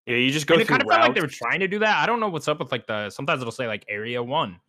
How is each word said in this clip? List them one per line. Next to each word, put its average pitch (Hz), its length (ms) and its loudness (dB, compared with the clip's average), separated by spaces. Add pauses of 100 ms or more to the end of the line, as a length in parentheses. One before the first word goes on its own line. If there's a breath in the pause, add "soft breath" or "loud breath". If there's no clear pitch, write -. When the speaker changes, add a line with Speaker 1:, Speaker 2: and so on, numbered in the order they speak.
Speaker 1:
Yeah, 120 100 0
you 127 140 2
just 147 160 -2
go 160 80 6
Speaker 2:
And 165 80 6
it 220 40 -2
Speaker 1:
through - 120 4
Speaker 2:
kind 277 40 2
of - 60 -4
felt 170 140 6
like 302 120 4
they 208 60 0
were 156 60 0
Speaker 1:
routes. 131 100 -8
Speaker 2:
trying 131 240 -2
to 190 80 0
do 202 120 -2
that. 208 220 2
I 160 40 2
don't 226 140 0
know 214 100 0
what's 156 180 -6
up 151 100 0
with, 156 140 -8
like, 120 140 -4
the, 104 240 -4
sometimes 139 320 -4
it'll 117 100 -6
say, 127 140 -4
like, 107 200 -4
area 113 360 -4
one 120 360 -4 (100)